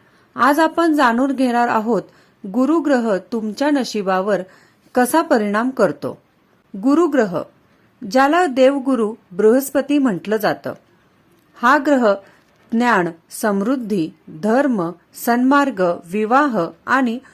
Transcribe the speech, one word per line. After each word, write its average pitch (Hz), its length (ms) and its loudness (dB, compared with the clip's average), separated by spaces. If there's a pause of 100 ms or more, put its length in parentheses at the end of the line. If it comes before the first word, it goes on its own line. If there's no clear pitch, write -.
(340)
आज 269 260 2
आपण 320 340 0
जाणून 269 380 2
घेणार 240 360 0
आहोत 220 340 0 (440)
गुरुग्रह 254 720 0 (160)
तुमच्या 220 380 -4
नशिबावर 196 680 -2 (540)
कसा 254 280 2
परिणाम 233 480 0
करतो. 160 520 -2 (600)
गुरुग्रह, 269 600 2 (680)
ज्याला 285 360 2
देवगुरु 254 680 0 (180)
बृहस्पती 269 680 2
म्हटलं 208 380 -2
जातं, 170 360 -4 (920)
हा 269 240 4
ग्रह 247 280 2 (580)
ज्ञान, 226 360 2 (220)
समृद्धी, 202 800 -2 (180)
धर्म, 208 600 0 (240)
सन्मार्ग, 254 680 0 (220)
विवाह 214 640 0 (200)
आणि 247 320 -2 (160)